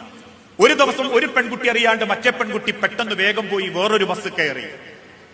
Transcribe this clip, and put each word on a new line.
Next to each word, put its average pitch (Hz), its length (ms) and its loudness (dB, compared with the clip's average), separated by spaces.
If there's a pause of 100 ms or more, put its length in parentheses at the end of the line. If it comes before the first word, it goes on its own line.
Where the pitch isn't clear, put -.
(600)
ഒരു 262 140 6
ദിവസം 269 420 2
ഒരു 240 100 4
പെൺകുട്ടി 247 440 0
അറിയാണ്ട് 226 360 2
മറ്റേ 202 240 0
പെൺകുട്ടി 220 420 -2
പെട്ടെന്ന് 208 440 -4
വേഗം 202 340 0
പോയി 190 180 -2
വേറൊരു 196 380 0
ബസ് 185 220 -4
കയറി. 151 380 -2 (680)